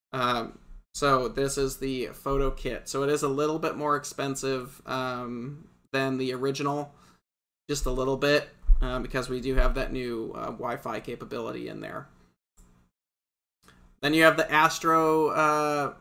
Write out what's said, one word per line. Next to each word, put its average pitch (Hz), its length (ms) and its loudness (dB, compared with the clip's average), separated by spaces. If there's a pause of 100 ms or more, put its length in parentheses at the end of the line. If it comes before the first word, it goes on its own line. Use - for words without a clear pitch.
(120)
Um, 123 480 -2 (340)
so 131 340 2
this 139 300 -2
is 135 200 -2
the 131 360 -6
photo 135 380 0
kit. - 360 -6
So 170 140 -4
it 139 80 0
is 147 140 0
a 151 40 0
little 151 300 0
bit 160 180 -4
more 147 200 0
expensive, 135 920 -6
um, 127 840 -8 (240)
than 135 260 0
the 131 180 -2
original, 143 580 -2 (760)
just 143 200 -2
a 131 40 0
little 131 260 0
bit, 143 320 2 (320)
um, 127 200 0
because 127 260 -4
we 127 140 -4
do 131 140 0
have 127 180 6
that 127 180 -2
new, 120 440 -4
uh, 113 120 -6
Wi-Fi 120 520 -6
capability 120 680 -8
in 107 140 -10
there. 107 260 -12 (2000)
Then 147 100 2
you 160 100 6
have 160 140 8
the 160 140 0
Astro, 156 760 4
uh, 151 720 2